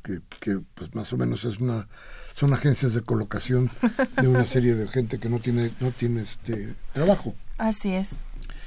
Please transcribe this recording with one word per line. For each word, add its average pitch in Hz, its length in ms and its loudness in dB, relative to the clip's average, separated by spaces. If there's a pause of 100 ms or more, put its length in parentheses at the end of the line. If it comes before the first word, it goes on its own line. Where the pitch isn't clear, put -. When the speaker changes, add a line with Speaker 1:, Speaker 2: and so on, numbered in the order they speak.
Speaker 1:
que, 90 180 -6 (200)
que, 101 180 0 (160)
pues, - 220 -12
más 110 160 -6
o 127 40 -2
menos 120 280 0
es 110 160 -2
una, 117 260 -2 (480)
son 143 180 4
agencias 131 420 2
de 117 80 2
colocación 123 680 2 (500)
de 135 60 6
una 127 200 6
serie 120 280 4
de 107 140 0
gente 117 320 -2
que 110 80 -4
no 120 100 0
tiene, 117 400 0
no 127 140 0
tiene, 120 300 0
este, 107 520 -6 (180)
trabajo. 175 440 2 (220)
Speaker 2:
Así 220 340 0
es. 190 160 0 (580)